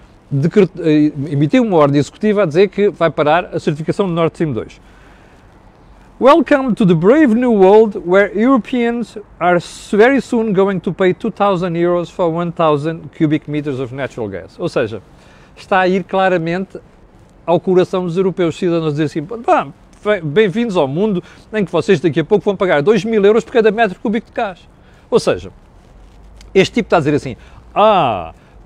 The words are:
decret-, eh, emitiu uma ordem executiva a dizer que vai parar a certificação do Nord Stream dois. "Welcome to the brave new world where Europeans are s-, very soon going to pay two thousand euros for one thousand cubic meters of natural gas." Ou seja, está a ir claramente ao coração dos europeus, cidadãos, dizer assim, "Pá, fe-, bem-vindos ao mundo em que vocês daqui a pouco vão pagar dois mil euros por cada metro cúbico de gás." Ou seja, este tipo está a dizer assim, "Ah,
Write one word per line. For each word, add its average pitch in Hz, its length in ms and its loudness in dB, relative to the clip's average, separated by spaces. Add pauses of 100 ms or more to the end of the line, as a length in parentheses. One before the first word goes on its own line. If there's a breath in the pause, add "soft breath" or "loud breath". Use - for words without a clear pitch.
(320 soft breath)
decret-, 165 500 0
eh, 151 320 2 (200)
emitiu 151 300 2
uma 202 140 0
ordem 143 220 4
executiva 208 440 -2
a 190 40 0
dizer 175 220 2
que 202 200 0
vai 165 220 -2
parar 160 440 0
a 165 60 -6
certificação 160 460 -4
do 175 60 -4
Nord 165 220 -2
Stream 156 180 -4
dois. - 280 -10 (1400 soft breath)
"Welcome 262 540 2
to 220 100 2
the 175 100 4
brave 220 400 4
new 247 180 2
world 202 520 4
where 190 320 2
Europeans 233 800 -2 (220)
are 180 180 2
s-, - 400 -6
very 247 240 4
soon 226 320 -2
going 190 280 0
to 190 120 -6
pay 185 220 0
two 226 160 -6
thousand 185 460 -2
euros 175 340 0
for 185 160 -2
one 170 240 -4
thousand 160 520 -2 (140)
cubic 151 320 -2
meters 147 300 -6
of 127 160 -8
natural 123 340 -8
gas." 87 300 -14
Ou 175 100 -6
seja, 110 320 -4 (560 soft breath)
está - 240 -2
a 185 80 2
ir 185 140 0
claramente 185 760 -2 (680)
ao 170 140 0
coração 185 440 0
dos 170 120 -6
europeus, 180 400 -2
cidadãos, 165 380 -2
dizer 156 100 -2
assim, 147 180 -6
"Pá, 233 460 -2 (340)
fe-, 208 180 -2
bem-vindos 190 560 0
ao 147 120 2
mundo 180 340 -2 (320 loud breath)
em 214 100 -2
que - 60 -6
vocês 165 300 0
daqui 165 180 -2
a 156 60 0
pouco 196 200 0
vão 196 120 -2
pagar 175 260 0
dois 202 220 2
mil 220 200 0
euros 214 200 4
por - 80 -20
cada 226 180 2
metro 202 300 -2
cúbico 220 260 -4
de - 60 -20
gás." 202 260 -8 (500 soft breath)
Ou 233 120 2
seja, 95 320 -4 (1000)
este - 220 2
tipo 233 140 -2
está 202 80 2
a 170 40 2
dizer 147 140 0
assim, 127 220 -6 (360 soft breath)
"Ah, 139 640 0 (320 soft breath)